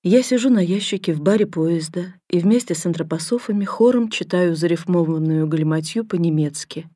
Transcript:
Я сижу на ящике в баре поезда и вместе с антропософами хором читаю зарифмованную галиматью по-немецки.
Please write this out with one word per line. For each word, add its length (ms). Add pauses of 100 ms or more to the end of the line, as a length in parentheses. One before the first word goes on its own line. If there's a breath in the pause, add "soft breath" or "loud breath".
Я 180
сижу 280
на 100
ящике 540
в 80
баре 260
поезда 640 (160)
и 100
вместе 360
с 100
антропософами 800
хором 440
читаю 460
зарифмованную 920
галиматью 580
по-немецки. 920